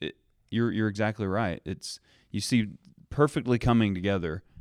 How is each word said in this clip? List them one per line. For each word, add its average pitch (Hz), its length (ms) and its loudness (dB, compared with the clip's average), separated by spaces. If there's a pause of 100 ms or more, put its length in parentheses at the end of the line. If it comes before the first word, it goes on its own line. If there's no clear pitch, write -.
it, - 160 -8 (340)
you're, 117 220 0
you're 107 160 0
exactly 104 380 -2
right. 95 380 -2
It's, - 340 -8 (320)
you 101 100 -4
see 110 280 2 (420)
perfectly 123 480 2
coming 113 360 4
together 90 480 -2 (180)